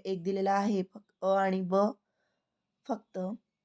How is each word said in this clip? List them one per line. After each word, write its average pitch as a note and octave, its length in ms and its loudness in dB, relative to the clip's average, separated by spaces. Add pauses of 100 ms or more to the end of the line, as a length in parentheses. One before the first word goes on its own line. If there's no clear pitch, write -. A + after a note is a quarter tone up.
एक F#3+ 180 -4
दिलेला G3 280 0
आहे G3+ 320 2
फक्त - 400 -16
अ F#3 40 -2
आणि F#3+ 340 2
ब F#3 140 0 (1120)
फक्त, G#3 320 -8 (440)